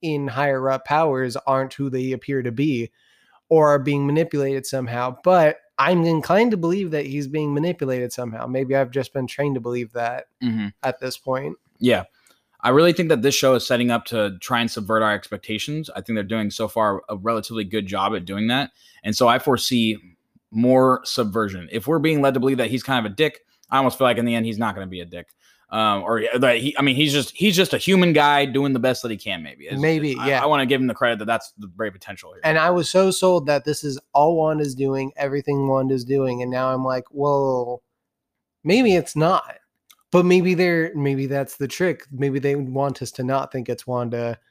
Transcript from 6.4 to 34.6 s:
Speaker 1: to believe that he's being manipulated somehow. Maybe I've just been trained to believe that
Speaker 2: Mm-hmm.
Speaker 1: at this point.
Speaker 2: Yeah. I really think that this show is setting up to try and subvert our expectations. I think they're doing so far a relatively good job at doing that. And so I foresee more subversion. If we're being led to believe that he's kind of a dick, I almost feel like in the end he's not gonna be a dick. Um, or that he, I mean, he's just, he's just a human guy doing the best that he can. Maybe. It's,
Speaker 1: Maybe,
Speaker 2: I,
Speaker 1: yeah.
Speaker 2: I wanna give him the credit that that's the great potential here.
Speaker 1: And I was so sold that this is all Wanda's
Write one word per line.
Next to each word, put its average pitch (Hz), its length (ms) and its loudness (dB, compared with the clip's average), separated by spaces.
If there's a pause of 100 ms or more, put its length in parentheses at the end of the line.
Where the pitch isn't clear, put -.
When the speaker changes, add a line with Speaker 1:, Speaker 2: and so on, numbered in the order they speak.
Speaker 1:
to 214 60 0
believe 175 340 0
that 147 160 -4
he's 139 220 -6
being 147 260 -2
manipulated 139 580 -2
somehow. 120 340 -8
Maybe 131 280 -2
I've 135 160 0
just 127 220 -4
been 131 160 -4
trained 143 260 -4
to 127 60 -4
believe 120 320 -6
that 120 340 -6 (160)
Speaker 2:
Mm-hmm. 110 260 -2 (140)
Speaker 1:
at 131 160 -4
this 127 180 -8
point. 135 400 -6 (220)
Speaker 2:
Yeah. 107 260 2 (560)
I 120 100 0
really 160 240 6
think 165 160 0
that 123 120 2
this 135 120 2
show 131 200 4
is 117 120 0
setting 120 240 2
up 120 160 -2
to 104 320 -2
try 120 220 -2
and 117 100 -2
subvert 110 320 -2
our 107 100 2
expectations. 107 800 -6
I - 100 -12
think - 160 -6
they're 104 60 -2
doing 104 280 -4
so 110 160 -6
far 104 440 0
a 107 60 -8
relatively 110 480 -4
good 98 220 -4
job 98 280 -2
at 90 100 -6
doing 101 220 -4
that. 131 240 -2 (320)
And 107 120 -2
so 123 140 2
I 123 100 4
foresee 113 760 -2 (340)
more 127 540 4
subversion. 101 640 -4
If 110 160 -6
we're 160 120 2
being 151 240 2
led 135 120 4
to 131 60 0
believe 131 160 2
that 123 140 0
he's 123 120 -4
kind 127 220 -2
of 104 80 -6
a - 20 -12
dick, 151 260 0 (300)
I 131 80 0
almost 127 200 2
feel 131 80 4
like 120 100 4
in 117 80 0
the 117 100 0
end 113 120 0
he's 113 120 -6
not 107 160 -2
gonna 98 120 -10
be 92 140 -12
a 87 40 -12
dick. 87 240 -16 (420)
Um, 104 340 0
or 107 180 0 (160)
that 120 200 4
he, 139 200 -6
I 135 40 2
mean, 139 140 2
he's 147 160 2
just, 139 240 -2
he's 185 200 2
just 185 180 2
a - 40 2
human 180 340 4
guy 147 340 4
doing 139 260 0
the 127 60 0
best 123 240 0
that 120 80 -6
he 107 80 -8
can. 92 240 -8
Maybe. 71 240 -18
It's, 135 140 -6
Speaker 1:
Maybe, 151 360 0
Speaker 2:
I, 120 120 -4
Speaker 1:
yeah. 139 140 2
Speaker 2:
I 139 40 2
wanna 147 180 2
give 131 160 2
him 131 60 0
the 117 80 -2
credit 120 240 0
that 107 80 -8
that's 117 320 -2
the 104 80 -16
great 98 260 -8
potential - 400 -18
here. - 120 -20
Speaker 1:
And 156 140 2
I 160 120 2
was 175 180 0
so 190 220 4
sold 180 360 2
that 143 200 0
this 151 180 -4
is 139 140 -6 (160)
all 151 220 4
Wanda's 156 380 0